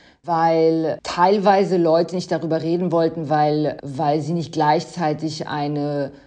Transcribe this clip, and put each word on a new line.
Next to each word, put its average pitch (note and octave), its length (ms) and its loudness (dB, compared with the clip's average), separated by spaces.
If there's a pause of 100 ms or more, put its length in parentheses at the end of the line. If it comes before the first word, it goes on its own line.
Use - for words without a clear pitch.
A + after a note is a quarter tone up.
(220)
weil E3 800 2
teilweise F#3+ 760 2
Leute E3+ 380 2
nicht F3 140 -6
darüber D#3+ 300 -2
reden E3+ 320 -2
wollten, E3 380 0
weil, D3+ 520 0
weil D3 380 -2
sie D3+ 140 -4
nicht E3+ 180 -4
gleichzeitig D#3 960 -2
eine, D3 640 -4 (140)